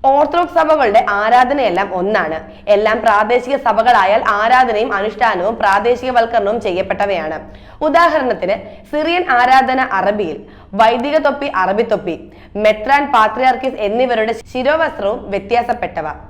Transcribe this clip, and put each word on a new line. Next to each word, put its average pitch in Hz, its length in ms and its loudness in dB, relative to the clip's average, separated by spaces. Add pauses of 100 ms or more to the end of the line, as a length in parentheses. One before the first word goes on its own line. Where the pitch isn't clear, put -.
ഓർത്തഡോക്സ് 302 500 2
സഭകളുടെ 302 540 2
ആരാധനയെല്ലാം 214 840 0
ഒന്നാണ്. 180 540 -4 (200)
എല്ലാം 208 320 2
പ്രാദേശിക 240 560 2
സഭകളായാൽ 220 720 2
ആരാധനയും 226 640 2
അനുഷ്ഠാനവും 208 640 -2
പ്രാദേശികവൽക്കരണവും 233 1040 0
ചെയ്യപ്പെട്ടവയാണ്. 185 880 -4 (360)
ഉദാഹരണത്തിന് 294 1040 0
സിറിയൻ 330 400 -2
ആരാധന 254 600 2
അറബിയിൽ, 190 500 -2 (320)
വൈദിക 240 440 2
തൊപ്പി 285 380 -2
അറബി 190 260 0
തൊപ്പി, 190 480 -4 (260)
മെത്രാൻ, 254 560 0
പാത്രിയാർക്കീസ് 247 600 0
എന്നിവരുടെ 226 580 -2
ശിരോവസ്ത്രവും 247 1000 -4
വ്യത്യാസപ്പെട്ടവ. 196 760 -4 (220)